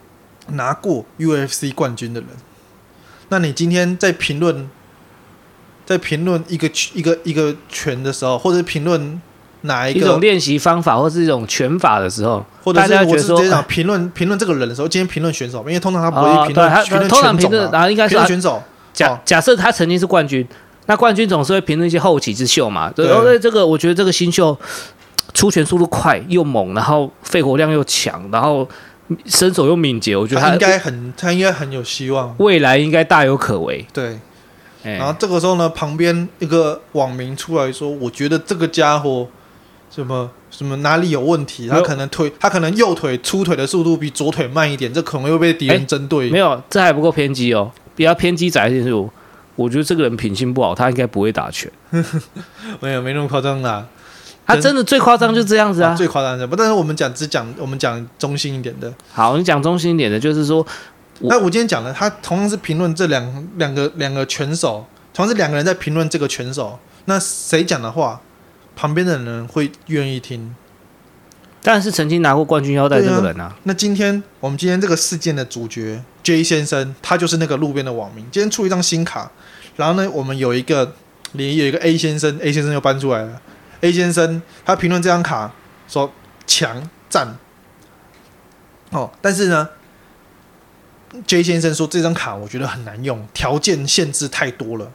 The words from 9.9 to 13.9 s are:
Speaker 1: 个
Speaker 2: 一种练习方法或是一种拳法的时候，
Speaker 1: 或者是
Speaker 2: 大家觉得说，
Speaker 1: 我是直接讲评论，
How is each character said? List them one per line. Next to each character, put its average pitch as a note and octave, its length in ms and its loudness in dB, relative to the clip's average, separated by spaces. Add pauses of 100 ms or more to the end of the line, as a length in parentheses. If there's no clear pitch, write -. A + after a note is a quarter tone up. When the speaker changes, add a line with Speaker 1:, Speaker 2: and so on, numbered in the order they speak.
Speaker 1:
个 D3 60 4
Speaker 2:
一 - 20 4
种 C#3+ 180 4
练 G3+ 180 4
习 C#3+ 200 0
方 E3+ 240 2
法 C3 140 2
或 D3+ 140 2
是 E3+ 140 0
一 - 20 2
种 B2 200 0
拳 C3+ 320 0
法 A#2 200 4
的 F#2+ 100 0
时 G#2+ 160 -4
候， G#2+ 200 0 (180)
Speaker 1:
或 F#3 100 0
者 F#3 100 4
是 F#3+ 60 4
Speaker 2:
大 G3 60 4
家 G3 100 6
觉 E3 120 4
得 D3 60 4
说， E3+ 120 2
Speaker 1:
我 F3 60 6
是 F#3 40 6
直 F#3+ 40 4
接 - 20 4
讲 D3 140 2
评 E3 220 -2
论， F#3 240 0